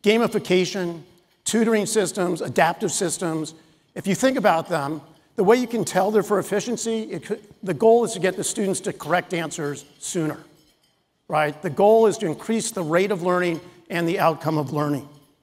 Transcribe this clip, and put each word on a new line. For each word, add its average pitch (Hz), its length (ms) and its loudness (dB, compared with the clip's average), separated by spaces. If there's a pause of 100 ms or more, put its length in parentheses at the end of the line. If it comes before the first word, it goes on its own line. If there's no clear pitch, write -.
Gamification, 180 1000 0 (420)
tutoring 220 420 2
systems, 180 540 -2
adaptive 170 500 0
systems. 160 640 -4 (400)
If 190 140 -6
you 185 80 2
think 262 200 2
about 175 320 2
them, 151 340 -4 (340)
the 202 80 2
way 220 120 6
you 254 120 -2
can 220 160 -2
tell 190 260 0
they're 214 140 2
for 202 160 0
efficiency, 220 720 -4
it 170 120 -8
could, 202 160 -8 (220)
the 185 120 -4
goal 226 280 6
is 208 120 -2
to 196 40 -8
get 180 160 0
the 202 80 -8
students 196 380 -2
to 175 120 -6
correct 175 400 -2
answers 147 520 -6 (160)
sooner, 156 380 -4 (920)
right? 151 340 0
The 180 80 -4
goal 220 360 6
is 185 120 2
to 208 80 -4
increase 208 460 -4
the 185 100 -6
rate 180 300 0
of 170 100 -4
learning 180 380 0 (280)
and 170 200 -2
the 190 100 -2
outcome 156 400 0
of 139 140 -4
learning. 147 360 -2 (340)